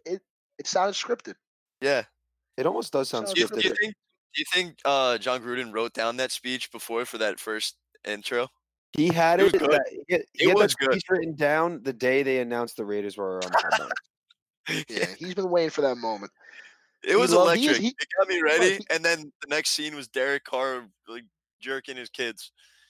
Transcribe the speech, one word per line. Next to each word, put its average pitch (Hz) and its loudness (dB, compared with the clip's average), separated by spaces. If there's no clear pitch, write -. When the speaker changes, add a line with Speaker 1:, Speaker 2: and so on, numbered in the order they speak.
Speaker 1:
it, 180 -6
it - -12
sounded 190 0
scripted. - -6
Speaker 2:
Yeah. 131 2
Speaker 3:
It 131 0
almost - -2
does 135 0
sound 113 -4
Speaker 1:
Sounds - -4
Speaker 2:
Do 175 2
you, - 0
do 220 -8
you 113 0
Speaker 3:
scripted. - -8
Speaker 2:
think, 214 -4
do 147 -4
you 151 -2
think, 180 -2
uh, 131 2
John 127 -2
Gruden 123 -6
wrote 113 -2
down 117 -2
that 127 -2
speech 127 -6
before 117 -4
for 120 -10
that 107 0
first - -6
intro? 107 -2
Speaker 3:
He 151 2
had 170 4
Speaker 2:
It 196 6
was 196 6
Speaker 3:
it, - 6
Speaker 2:
good. 147 2
Speaker 3:
that, 139 4
he - -6
had, 165 2
he 143 0
Speaker 2:
It 180 8
Speaker 3:
had 185 6
that 208 8
Speaker 2:
was 202 4
good. 135 2
Speaker 3:
speech 175 0
written 165 0
down 151 2
the 131 -4
day 127 4
they 131 2
announced 120 -2
the 113 -4
Raiders 101 -4
were 95 -4
on 90 -6
Hard - 2
Knocks. - -10
Speaker 2:
<laughs> - -20
Speaker 1:
Yeah, 202 -2
he's 185 -8
been 185 -4
waiting 170 2
for - -6
that 127 2
moment. 110 -6
Speaker 2:
It 156 -2
Speaker 1:
He 175 6
Speaker 2:
was 214 4
Speaker 1:
lo-, 175 8
he 233 4
is, 127 4
Speaker 2:
electric. - -2
Speaker 1:
he, 220 2
Speaker 2:
It - -8
got 196 2
me 185 0
Speaker 1:
right, 156 4
Speaker 2:
ready, 185 4
Speaker 1:
he 208 -12
Speaker 2:
and 160 -2
then 160 -2
the 147 -14
next 147 0
scene 151 -4
was 135 -10
Derek 139 0
Carr, 127 -4
like, 117 -14
jerking 135 -8
his 120 -12
kids. - -6